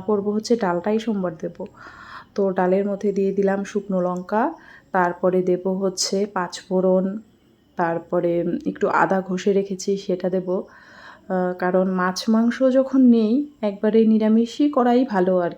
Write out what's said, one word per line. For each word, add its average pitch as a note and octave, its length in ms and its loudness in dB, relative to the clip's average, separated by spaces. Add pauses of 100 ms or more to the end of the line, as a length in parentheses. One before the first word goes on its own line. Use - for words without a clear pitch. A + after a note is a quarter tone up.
করব G3+ 220 0
হচ্ছে A3 260 -2
ডালটাই G3+ 440 -2
সোমবার G3+ 380 -4
দেব। E3+ 200 -10 (760)
তো G#3 60 0 (100)
ডালের F#3 340 2
মধ্যে G3+ 260 -2
দিয়ে G3 220 0
দিলাম G3 300 0
শুকনো G3 380 -4
লঙ্কা, F3+ 420 -2 (480)
তারপরে F3+ 500 2
দেব F3+ 260 0
হচ্ছে F#3+ 580 -2
পাঁচ F3+ 280 -6 (120)
ফোড়ন, F#3 400 2 (720)
তারপরে E3+ 540 -2 (340)
একটু - 220 -4
আদা F3 340 2
ঘষে F#3 320 -2
রেখেছি G3 440 -2
সেটা F#3 320 -4
দেব। F3+ 260 -4
আহ, - 1040 -6
কারণ F#3 320 2
মাছ F#3 280 -2 (100)
মাংস A#3 280 2 (200)
যখন C4 240 2 (140)
নেই, A3 180 2 (280)
একবারে G#3+ 440 2
নিরামিষই A3 640 2
করাই B3 320 2 (120)
ভালো F#3 240 2
আর F3 200 -2